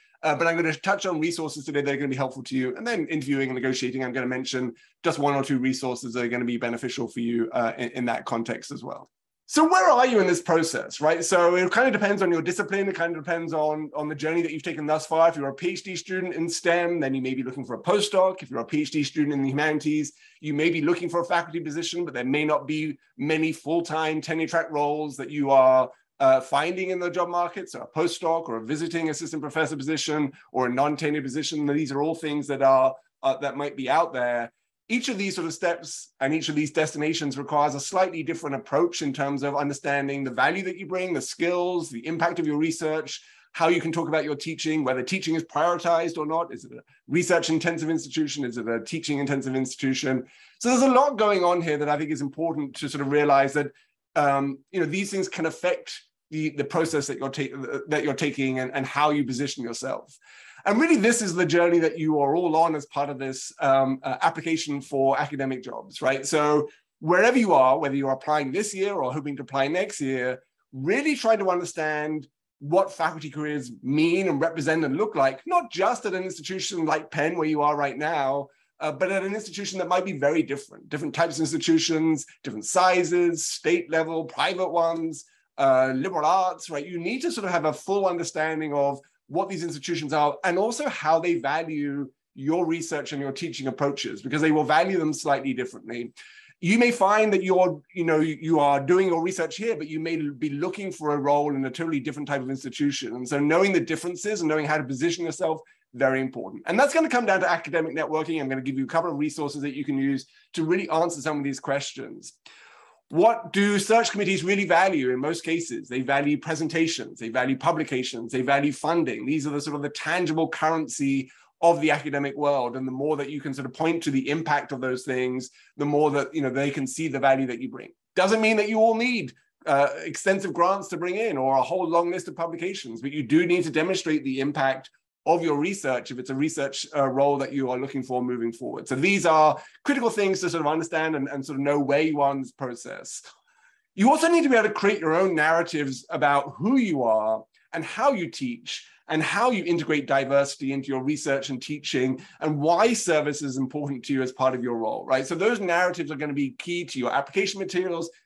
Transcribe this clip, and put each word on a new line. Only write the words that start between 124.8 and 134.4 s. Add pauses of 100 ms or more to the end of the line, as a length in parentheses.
those
things, (260)
the
more
that,
you
know,
they
can
see
the
value
that
you
bring. (240)
Doesn't
mean
that
you
all
need, (320)
uh,
extensive
grants
to
bring
in
or
a
whole
long
list
of
publications,
but
you
do
need
to
demonstrate
the